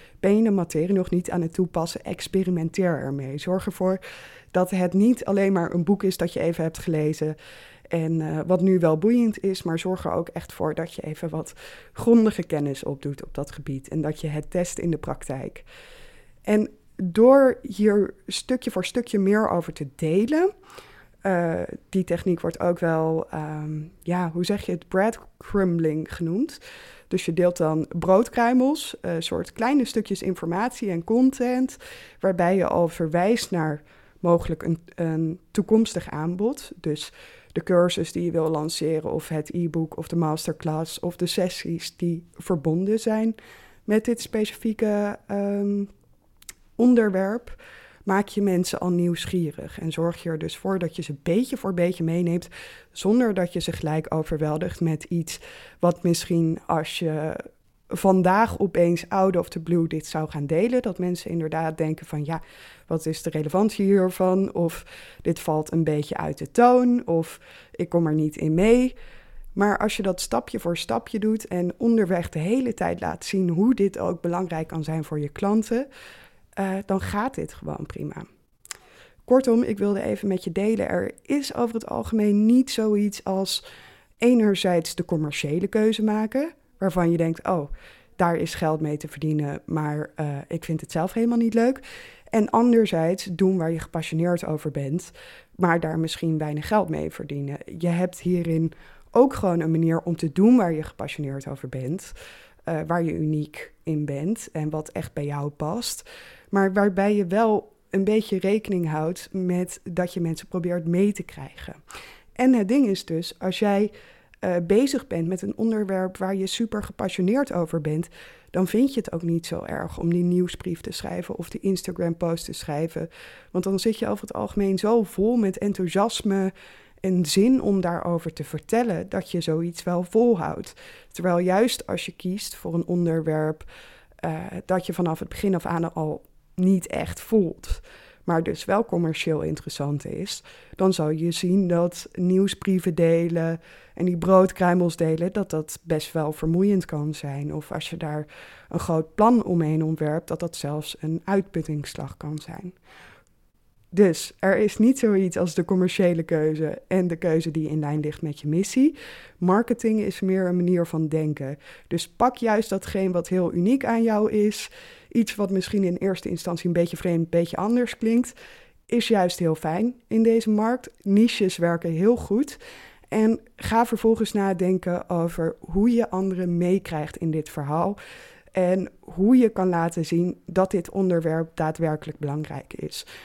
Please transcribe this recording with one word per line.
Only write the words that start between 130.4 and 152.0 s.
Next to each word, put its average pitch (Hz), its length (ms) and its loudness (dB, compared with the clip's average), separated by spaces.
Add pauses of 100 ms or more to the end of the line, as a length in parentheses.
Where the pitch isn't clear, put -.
Terwijl 175 260 0
juist 180 500 2
als 180 180 -6
je 180 100 -12
kiest - 400 -6
voor 170 180 -10
een 170 120 0
onderwerp, 160 800 0 (520)
eh, 165 200 -4 (300)
dat 185 200 0
je 185 80 -4
vanaf 165 260 -2
het - 100 -10
begin 196 260 -2
af 165 100 -2
aan 165 280 -2
al 156 320 -4 (300)
niet 185 320 4
echt - 340 -6
voelt, - 600 0 (420)
maar 170 200 2
dus - 220 -6
wel 208 200 2
commercieel 160 560 0
interessant 147 640 -4
is, - 380 -8 (320)
dan 190 180 4
zal 156 160 -2
je 160 220 -2
zien 185 360 2
dat 175 460 0
nieuwsbrieven 185 800 2
delen 165 640 2 (320)
en - 120 -2
die 180 120 0
broodkruimels 180 800 4
delen, 160 380 0
dat 196 160 -2
dat 156 340 -6
best 160 280 -2
wel 156 200 -2
vermoeiend 175 540 2
kan 151 280 -4
zijn. 143 400 -8
Of 151 180 -8
als - 180 -8
je 170 80 -10
daar 151 280 -6 (440)
een 165 100 -2
groot 160 360 -2
plan 226 280 6
omheen 160 400 0
ontwerpt, 156 440 -2
dat 170 120 -4
dat 170 160 -6
zelfs 147 440 -8
een 160 240 -4
uitputtingsslag 156 920 -4